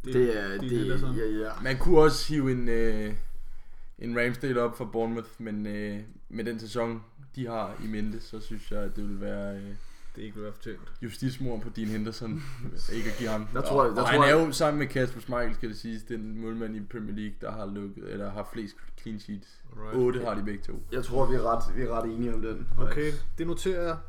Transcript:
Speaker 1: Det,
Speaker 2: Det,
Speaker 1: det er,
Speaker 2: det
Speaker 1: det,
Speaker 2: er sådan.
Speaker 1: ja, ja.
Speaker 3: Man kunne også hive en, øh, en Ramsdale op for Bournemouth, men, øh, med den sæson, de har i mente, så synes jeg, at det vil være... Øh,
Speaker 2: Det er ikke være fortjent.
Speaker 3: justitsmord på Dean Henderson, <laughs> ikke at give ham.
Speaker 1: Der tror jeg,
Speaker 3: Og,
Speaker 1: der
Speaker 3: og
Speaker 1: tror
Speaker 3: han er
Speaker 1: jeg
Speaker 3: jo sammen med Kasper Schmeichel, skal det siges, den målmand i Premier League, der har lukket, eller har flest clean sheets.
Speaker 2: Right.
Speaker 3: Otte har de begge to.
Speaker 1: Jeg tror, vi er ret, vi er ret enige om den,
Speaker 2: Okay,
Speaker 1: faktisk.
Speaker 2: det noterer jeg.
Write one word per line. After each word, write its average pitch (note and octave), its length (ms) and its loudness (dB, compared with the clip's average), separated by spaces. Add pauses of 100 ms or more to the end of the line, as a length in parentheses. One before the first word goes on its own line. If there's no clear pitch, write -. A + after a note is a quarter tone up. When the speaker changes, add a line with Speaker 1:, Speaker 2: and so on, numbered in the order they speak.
Speaker 1:
Det, C3 100 -6
Speaker 2:
Det, B2 120 6
Speaker 1:
det G#2+ 180 0
er, G2 40 -4 (120)
Speaker 2:
det C3 100 -4
Speaker 1:
det, - 220 0
Speaker 2:
er - 60 6
sådan. B2+ 180 4
Speaker 1:
ja, A2+ 100 0
ja. G#2+ 240 -2 (120)
Speaker 3:
Man C3 160 0
kunne D3+ 200 10
også D#3 340 6
hive C3+ 200 2
en, A#2+ 160 2
øh, A2 460 4 (840)
en A#2+ 220 -4
Ramsdale B2 420 0
op A#2 140 -2
for B2+ 80 -8
Bournemouth, A2+ 440 -4 (100)
men, G#2 280 -6
øh, G#2 320 -6 (300)
med A2+ 160 -8
den A2+ 160 -6
sæson, A2+ 420 -4 (340)
de C3 100 -6
har A2 280 -4 (100)
i - 20 -6
mente, G#2+ 340 -2
så A2 200 -10
synes G#2+ 320 -6
jeg, G2+ 100 0
at G2+ 140 -2
det G#3 120 -2
vil G3+ 120 -4
være... G3+ 360 -6
Øh, G3 60 -10 (540)
Speaker 2:
Det A2+ 60 -10
er A2 40 -10
ikke G#2 160 -10
være G#2 100 -8
fortjent. - 280 -10 (220)
Speaker 3:
justitsmord B2+ 580 -4
på A2+ 160 -6
Dean A2 120 -4
Henderson, A2+ 540 -6 (220)
<laughs> - 320 0
ikke A2+ 140 0
at A2 80 -2
give A#2 100 -2
ham. G#2+ 240 -2
Speaker 1:
Der A#2+ 80 0
tror C3+ 240 4
jeg, A#2 60 4
Speaker 3:
Og, G2+ 60 -2
Speaker 1:
der B2 60 2
Speaker 3:
og A#2+ 60 2
Speaker 1:
tror C#3 140 6
Speaker 3:
han C#3 100 8
er D#3 40 8
Speaker 1:
jeg E3 100 6
Speaker 3:
jo C#3+ 60 -2
sammen D3+ 260 2
med C#3 80 0
Kasper B2+ 340 -2
Schmeichel, A#2+ 340 0
skal - 140 -2
det A2 100 -8
siges, A2 240 -8
den A2 380 -8
målmand A2+ 360 -6
i G#2+ 40 -6
Premier G#2 360 -6
League, G#2+ 240 -6
der G#2 120 -6
har G#2+ 140 -8
lukket, G2+ 460 -10
eller G2+ 180 -6
har G#2 220 -8
flest G#2+ 240 -8 (240)
clean A2 200 -8
sheets. G#2 280 -12 (280)
Speaker 2:
Right. A2 200 -6
Speaker 3:
Otte B2 240 2
har A#2 140 -2
de G2+ 80 -2
begge G#2 200 -4
to. - 200 -4 (100)
Speaker 1:
Jeg B2 120 -2
tror, B2+ 220 4
vi B2+ 100 6
er A#2 200 4
ret, - 200 4
vi C3 60 2
er A#2+ 60 0
ret A2+ 220 -2
enige A#2 240 0
om A2+ 80 4
den, A2 260 0 (100)
Speaker 2:
Okay, C3 80 10 (180)
Speaker 1:
faktisk. D3 200 2 (140)
Speaker 2:
det E3 80 0
noterer F3 360 0
jeg. E3 140 0 (120)